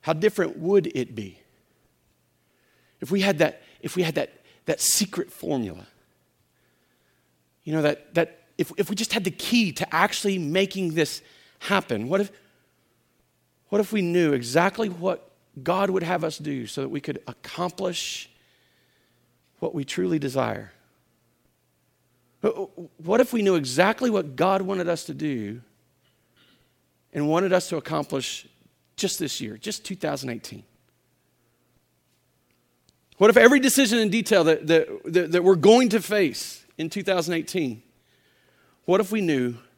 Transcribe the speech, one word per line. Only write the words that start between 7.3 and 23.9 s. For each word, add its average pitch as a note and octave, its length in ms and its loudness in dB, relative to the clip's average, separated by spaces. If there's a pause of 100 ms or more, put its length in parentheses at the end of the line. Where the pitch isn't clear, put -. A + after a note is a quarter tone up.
You D3+ 100 -4
know, D#3+ 80 0
that, D3 320 -2
that - 300 -2 (120)
if, - 220 -4
if G3+ 100 -2
we G3+ 80 -4
just A3 160 -4
had G#3+ 120 -2
the F3+ 60 -2
key A3 420 0
to - 220 -6
actually G3 440 0
making F3+ 560 -2
this D#3 260 -2 (380)
happen, B2 500 -2
what F#3+ 140 0
if, G3 100 -6 (1400)
what G#3 140 0
if G3+ 100 -4
we G#3+ 80 0
knew E3+ 320 2
exactly E3 560 0
what F3 420 -6 (320)
God F#3+ 280 0
would F#3 120 0
have E3+ 220 -2
us D#3 140 -6
do C#3+ 280 -8
so - 140 -8
that C3+ 80 -6
we C#3+ 140 -8
could - 240 -8
accomplish - 1040 -8 (1300)
what - 160 -6
we C#3+ 100 -4
truly F3+ 340 -2
desire? A#2+ 540 -4 (1700)
What G3 800 -2
if B3 140 2
we A3+ 80 2
knew F#3+ 140 4
exactly E3+ 520 0